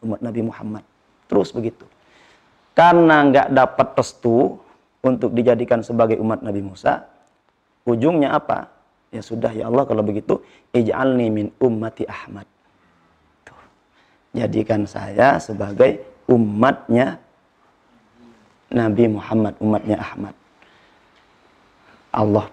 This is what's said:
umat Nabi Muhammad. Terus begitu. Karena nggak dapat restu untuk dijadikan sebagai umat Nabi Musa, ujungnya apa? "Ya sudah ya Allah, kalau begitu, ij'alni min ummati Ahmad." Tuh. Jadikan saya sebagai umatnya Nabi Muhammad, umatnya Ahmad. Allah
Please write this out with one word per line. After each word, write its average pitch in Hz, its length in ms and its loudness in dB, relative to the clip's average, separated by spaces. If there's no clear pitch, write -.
umat 110 220 -6
Nabi 113 180 -6
Muhammad. 107 420 -10
Terus 190 240 0
begitu. 113 320 -8
Karena 165 560 6
nggak 131 240 4
dapat 127 400 2
restu 123 640 0
untuk 123 320 -2
dijadikan 120 480 2
sebagai 113 360 0
umat 110 220 -2
Nabi 101 220 -6
Musa, 98 420 -6
ujungnya 139 480 0
apa? - 360 -4
"Ya 110 100 -12
sudah 113 320 -6
ya 113 160 -6
Allah, 131 160 0
kalau 110 160 -2
begitu, 104 400 -4
ij'alni 123 560 0
min 104 160 -4
ummati 113 440 -2
Ahmad." 101 360 -16
Tuh. - 140 -20
Jadikan 107 480 -2
saya 104 560 0
sebagai 101 640 0
umatnya 127 960 0
Nabi 117 400 0
Muhammad, 107 560 -2
umatnya 104 400 0
Ahmad. - 320 -14
Allah 107 420 0